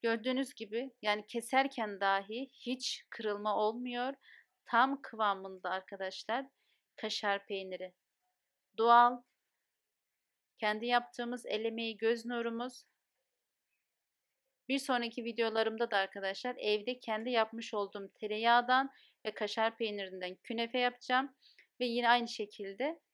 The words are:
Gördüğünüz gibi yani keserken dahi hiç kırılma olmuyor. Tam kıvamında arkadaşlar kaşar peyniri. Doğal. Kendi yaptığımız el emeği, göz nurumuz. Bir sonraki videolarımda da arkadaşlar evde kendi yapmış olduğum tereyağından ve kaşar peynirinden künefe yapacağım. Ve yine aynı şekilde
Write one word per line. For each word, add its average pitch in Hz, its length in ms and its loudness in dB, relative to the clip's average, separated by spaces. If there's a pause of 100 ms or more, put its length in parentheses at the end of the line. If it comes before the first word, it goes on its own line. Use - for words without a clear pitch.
Gördüğünüz 247 520 0
gibi 226 380 -6 (100)
yani 214 260 0
keserken 240 720 0
dahi 196 520 0
hiç - 580 -6
kırılma 208 480 -4
olmuyor. 247 560 -2 (520)
Tam 269 360 4
kıvamında 190 680 -4
arkadaşlar 190 760 -4 (500)
kaşar 208 500 -2
peyniri. 185 480 -8 (840)
Doğal. 240 440 8 (1400)
Kendi 214 280 0
yaptığımız 240 600 -2
el 214 200 -2
emeği, 226 320 -4
göz 226 280 0
nurumuz. 233 600 -6 (1800)
Bir 269 100 2
sonraki 240 440 -2
videolarımda 220 680 0
da 208 60 2
arkadaşlar 196 600 -4
evde 214 420 0
kendi 220 300 -4
yapmış 226 440 0
olduğum 196 400 -4
tereyağından 233 760 2 (360)
ve 214 80 -6
kaşar 226 440 -2
peynirinden 190 680 -6
künefe 233 360 -2
yapacağım. 254 560 0 (440)
Ve 254 60 -2
yine 233 240 0
aynı 240 180 4
şekilde 214 720 -6 (140)